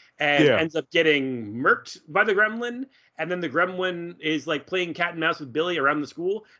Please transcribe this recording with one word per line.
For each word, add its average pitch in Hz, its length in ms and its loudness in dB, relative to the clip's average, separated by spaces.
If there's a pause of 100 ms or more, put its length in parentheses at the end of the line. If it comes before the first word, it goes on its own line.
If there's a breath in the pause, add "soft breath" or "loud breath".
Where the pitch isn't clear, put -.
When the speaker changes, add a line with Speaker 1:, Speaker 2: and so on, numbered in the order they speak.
(180 soft breath)
Speaker 1:
and 147 260 4
Speaker 2:
Yeah. 135 140 6
Speaker 1:
ends 160 180 -2
up 151 140 -6
getting 131 640 2
murked 165 540 0
by 185 160 2
the 214 100 2
gremlin, 233 500 0 (340 soft breath)
and 160 120 -4
then 180 100 -2
the 165 80 -4
gremlin 175 720 -2
is, 156 260 -2
like, 147 200 -4
playing 180 260 -2
cat 170 200 -4
and 165 80 -8
mouse 160 200 0
with 127 140 -12
Billy 170 240 0
around 147 240 2
the 139 40 -4
school. 190 380 -6 (160 soft breath)